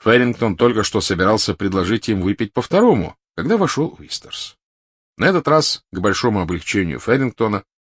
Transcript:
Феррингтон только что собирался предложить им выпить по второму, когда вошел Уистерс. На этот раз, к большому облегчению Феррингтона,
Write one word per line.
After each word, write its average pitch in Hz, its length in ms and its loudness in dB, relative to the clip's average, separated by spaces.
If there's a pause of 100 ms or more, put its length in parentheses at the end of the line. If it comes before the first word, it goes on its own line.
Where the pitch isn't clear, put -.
Феррингтон 117 540 2
только 117 280 2
что 98 180 -2
собирался 98 520 0
предложить 95 540 -2
им 101 140 0
выпить 101 320 -2
по 127 80 -2
второму, 190 560 2 (180)
когда 147 220 -2
вошел 151 420 -2
Уистерс. - 580 -14 (600)
На - 80 0
этот 175 220 2
раз, 151 440 2
к 92 80 -8
большому 101 420 0
облегчению 85 580 -4
Феррингтона, 113 640 -2 (320)